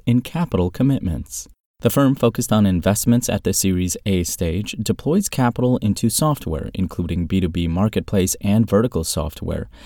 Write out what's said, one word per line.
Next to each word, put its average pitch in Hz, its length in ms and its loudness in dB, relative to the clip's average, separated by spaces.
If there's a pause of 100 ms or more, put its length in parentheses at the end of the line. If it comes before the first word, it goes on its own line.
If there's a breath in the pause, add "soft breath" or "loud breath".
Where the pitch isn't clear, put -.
in 120 160 2
capital 95 500 -2
commitments. - 760 -2 (340)
The 120 60 4
firm, 139 260 4
focused 120 380 0
on 107 140 4
investments 101 640 2
at 101 120 -2
the 95 120 0
Series 92 500 0
A 92 180 2
stage, 87 500 -4
deploys 147 580 -2
capital 127 480 2
into 104 320 0
software, 135 640 -2
including 85 520 -2
B 95 140 0
two 87 80 2
B 85 200 -2
marketplace 92 720 0
and 104 260 2
vertical 101 340 2
software. - 680 -6 (160 loud breath)